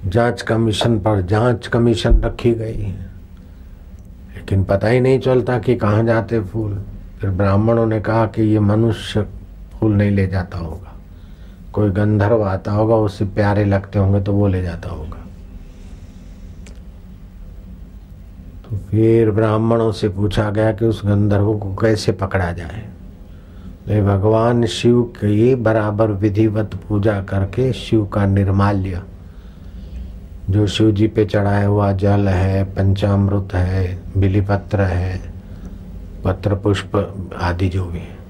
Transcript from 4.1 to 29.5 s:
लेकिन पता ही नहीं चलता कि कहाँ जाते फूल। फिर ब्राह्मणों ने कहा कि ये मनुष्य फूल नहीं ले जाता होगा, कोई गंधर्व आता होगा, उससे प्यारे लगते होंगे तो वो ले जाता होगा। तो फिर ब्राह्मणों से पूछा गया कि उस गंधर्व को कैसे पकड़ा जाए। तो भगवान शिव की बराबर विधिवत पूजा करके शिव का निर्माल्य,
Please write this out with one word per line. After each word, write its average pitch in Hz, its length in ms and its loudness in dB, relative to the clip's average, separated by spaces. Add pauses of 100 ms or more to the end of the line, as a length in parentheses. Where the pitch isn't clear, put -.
लेकिन 98 280 0
पता 98 240 2
ही 123 120 4
नहीं 131 200 4
चलता 127 380 2
कि 117 180 2
कहाँ 104 280 2
जाते 113 360 2
फूल। 104 420 -4 (380)
फिर 101 100 -2
ब्राह्मणों 101 560 2
ने 107 140 0
कहा 113 260 2
कि 110 160 -2
ये 107 180 4
मनुष्य 107 680 0 (540)
फूल 110 120 2
नहीं 101 180 4
ले 98 160 2
जाता 90 320 -4
होगा, 80 360 -10 (760)
कोई 104 180 2
गंधर्व 104 520 2
आता 95 300 -2
होगा, 110 220 2
उससे 107 300 0
प्यारे 101 400 0
लगते 98 340 0
होंगे 98 220 4
तो 98 120 -2
वो 101 160 2
ले 92 140 0
जाता 85 260 -8
होगा। 78 300 -10 (3500)
तो 107 60 -4
फिर 113 540 4
ब्राह्मणों 110 640 2
से 107 160 -2
पूछा 101 420 0
गया 110 220 0
कि 104 120 -2
उस 110 200 0
गंधर्व 104 540 2
को 98 160 -6
कैसे 110 380 2
पकड़ा 90 400 -2
जाए। 87 360 -10 (1000)
तो 104 180 2
भगवान 110 600 4
शिव 120 360 4
की 113 520 2
बराबर 110 520 2
विधिवत 107 640 2 (180)
पूजा 101 340 2
करके 98 500 0
शिव 110 340 0
का 101 200 0
निर्माल्य, 98 760 2 (1500)